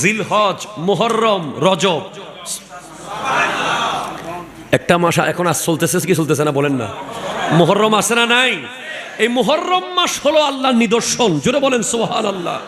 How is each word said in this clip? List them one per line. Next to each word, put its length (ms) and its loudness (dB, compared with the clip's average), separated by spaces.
জিলহজ, 640 0
মুহররম, 800 0
রজব।" 420 2
একটা 260 2
মাস 200 2
এখন 280 0
আর 80 2
চলতেছে 520 0
কি 80 2
চলতেছে 300 0
না 80 0
বলেন 200 2
না? 160 -2
মুহররম 420 6
আছে 200 2
না 120 4
নাই? 300 4
এই 100 2
মুহররম 680 0
মাস 320 0
হলো 160 4
আল্লাহর 320 2
নিদর্শন, 640 2
জোরে 200 2
বলেন 220 2
সুবহানাল্লাহ। 840 -2